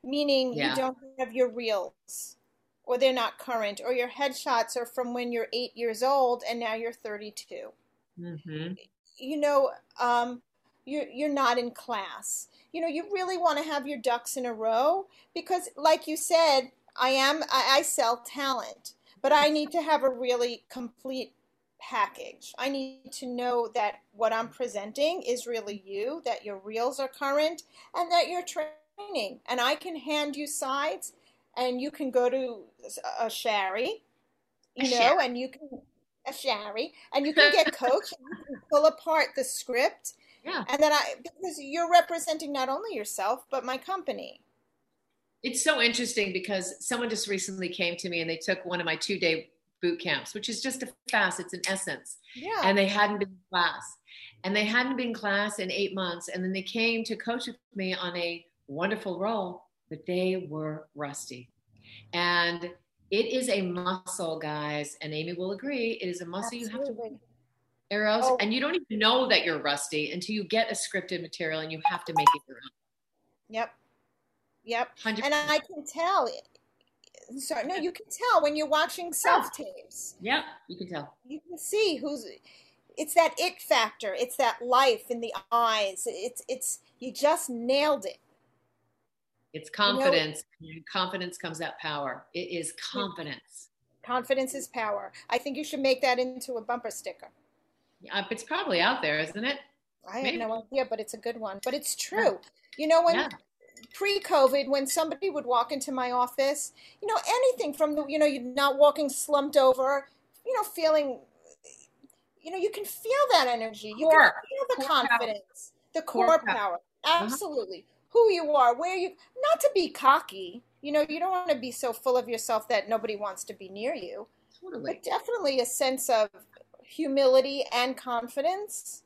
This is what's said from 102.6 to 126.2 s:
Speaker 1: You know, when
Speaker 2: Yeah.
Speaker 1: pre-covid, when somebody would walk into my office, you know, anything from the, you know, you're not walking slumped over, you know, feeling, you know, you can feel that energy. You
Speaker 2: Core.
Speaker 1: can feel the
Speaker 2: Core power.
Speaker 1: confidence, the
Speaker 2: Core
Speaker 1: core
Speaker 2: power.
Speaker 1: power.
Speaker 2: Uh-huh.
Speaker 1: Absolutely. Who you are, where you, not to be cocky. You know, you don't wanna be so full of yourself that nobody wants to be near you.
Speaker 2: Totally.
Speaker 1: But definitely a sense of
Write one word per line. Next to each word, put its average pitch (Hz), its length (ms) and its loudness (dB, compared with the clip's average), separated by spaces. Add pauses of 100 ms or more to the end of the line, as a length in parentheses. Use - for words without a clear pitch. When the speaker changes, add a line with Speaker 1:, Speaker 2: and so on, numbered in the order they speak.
Speaker 1:
You 311 100 -2
know, 330 140 8
when 339 140 6
Speaker 2:
Yeah. 285 140 0 (640)
Speaker 1:
pre-covid, 285 720 4
when 277 180 0
somebody 320 440 -2
would 294 160 -4
walk 240 260 2
into 277 200 -6
my 254 200 -2
office, 269 640 0 (280)
you 415 60 -6
know, 427 100 0 (100)
anything 466 460 2
from 302 220 0
the, 302 100 -2
you 294 140 -2
know, 302 60 6
you're 277 180 2
not 269 340 2
walking 294 320 6
slumped 285 480 0
over, 262 520 4 (360)
you 508 80 -4
know, 427 100 0
feeling, 311 560 2 (1200)
you 320 100 -12
know, 381 60 -6
you 381 120 0
can 415 160 -8
feel - 260 -6 (200)
that 294 160 6
energy. 220 500 -4
You 302 120 2
Speaker 2:
Core. 311 220 10
Speaker 1:
can - 180 -12
feel 539 200 -4
the 494 60 2
Speaker 2:
Core 262 120 -4
power. 269 200 4
Speaker 1:
confidence, 226 680 -2 (200)
the 320 80 -2
Speaker 2:
Core - 260 0
Speaker 1:
core 320 180 8
Speaker 2:
power. 196 120 2
Speaker 1:
power. 190 240 -2 (240)
Speaker 2:
Uh-huh. 330 180 4
Speaker 1:
Absolutely. 240 600 -6 (240)
Who 453 200 8
you 320 260 2
are, 240 200 8
where 349 200 -2
you, 370 200 -2 (260)
not 640 200 4
to 554 120 6
be 359 160 2
cocky. 226 720 2 (180)
You 285 100 -6
know, 302 180 4
you 302 100 -6
don't 370 120 0
wanna 359 240 0
be 240 160 -8
so 240 200 -4
full 247 260 2
of 240 120 0
yourself 226 380 -2
that 208 200 0
nobody 214 280 -2
wants 202 300 -8
to 220 80 -14
be 190 160 -16
near 214 260 -4
you. 208 320 -10 (340)
Speaker 2:
Totally. 311 320 -8
Speaker 1:
But - 100 -12
definitely 381 560 -2
a 240 60 2
sense 262 440 -2
of 214 200 4 (540)